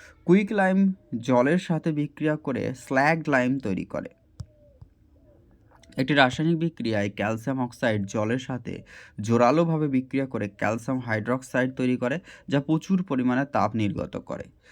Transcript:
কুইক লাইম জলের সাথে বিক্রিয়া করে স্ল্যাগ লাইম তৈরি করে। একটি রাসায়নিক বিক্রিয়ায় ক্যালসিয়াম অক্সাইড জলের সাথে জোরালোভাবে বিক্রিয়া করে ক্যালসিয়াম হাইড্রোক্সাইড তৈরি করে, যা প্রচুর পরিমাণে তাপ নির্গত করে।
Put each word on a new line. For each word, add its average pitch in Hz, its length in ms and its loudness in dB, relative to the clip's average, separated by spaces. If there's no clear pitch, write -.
কুইক 202 260 4
লাইম 190 420 2
জলের 127 380 4
সাথে 165 340 -2
বিক্রিয়া 151 440 -2
করে 127 380 -4
স্ল্যাগ 147 560 0
লাইম 131 300 2
তৈরি 95 260 -4
করে। - 240 -8
একটি 135 160 0
রাসায়নিক 156 460 4
বিক্রিয়ায় 110 500 -2
ক্যালসিয়াম 113 520 -2
অক্সাইড 113 440 0
জলের 110 340 -2
সাথে 120 440 -10
জোরালোভাবে 147 640 4
বিক্রিয়া 135 380 -2
করে 104 240 -6
ক্যালসিয়াম 117 500 -4
হাইড্রোক্সাইড 123 760 -2
তৈরি 127 240 -2
করে, 123 220 -4
যা 139 140 0
প্রচুর 160 420 -2
পরিমাণে 127 420 0
তাপ 107 300 -2
নির্গত - 420 -4
করে। - 260 -10